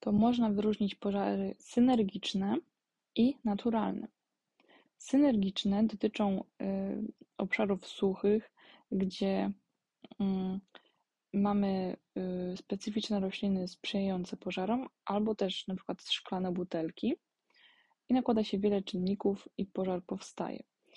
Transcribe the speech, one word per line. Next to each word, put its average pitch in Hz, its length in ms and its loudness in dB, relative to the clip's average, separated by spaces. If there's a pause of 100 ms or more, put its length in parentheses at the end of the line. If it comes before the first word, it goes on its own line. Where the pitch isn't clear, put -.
to 208 120 0
można 233 380 4
wyróżnić 208 440 0
pożary 196 640 -2
synergiczne 220 960 2 (580)
i 247 200 4 (100)
naturalne. 208 640 0 (920)
Synergiczne 208 880 2
dotyczą, 208 600 0 (180)
y, 196 40 -4 (720)
obszarów 196 480 0
suchych, 202 640 0 (400)
gdzie, 196 600 0 (680)
mm, 190 400 0 (720)
mamy, 202 640 2 (560)
y, 190 40 -6
specyficzne 208 640 -2
rośliny 190 480 0
sprzyjające 190 680 -2
pożarom, 208 520 -2 (160)
albo 208 300 0
też 185 320 -4
na 185 80 -4
przykład - 280 -8
szklane 185 500 -4
butelki. 180 640 -2 (920)
I 247 60 4
nakłada 233 300 2
się 202 140 -2
wiele 202 240 2
czynników 196 640 -2 (100)
i 196 80 -4
pożar 185 360 -4
powstaje. - 600 -8 (340)